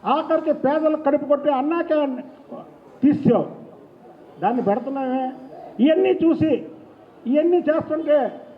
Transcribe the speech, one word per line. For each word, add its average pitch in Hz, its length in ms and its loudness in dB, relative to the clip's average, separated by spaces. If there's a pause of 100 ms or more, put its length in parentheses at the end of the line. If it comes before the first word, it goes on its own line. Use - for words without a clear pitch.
ఆఖరికి 311 460 0
పేదలకు 311 500 0
కడుపు 285 220 0
కొట్టే 285 260 0
అన్నా 294 320 0
క్యాంటీన్ 277 400 -2 (800)
తీసావు, - 440 4 (920)
దాన్ని 226 220 0
పెడుతున్నామే. 262 720 -2 (480)
ఇవన్నీ 339 300 4
చూసి, 320 560 2 (600)
ఇవన్నీ 320 300 2
చేస్తుంటే 302 840 0 (180)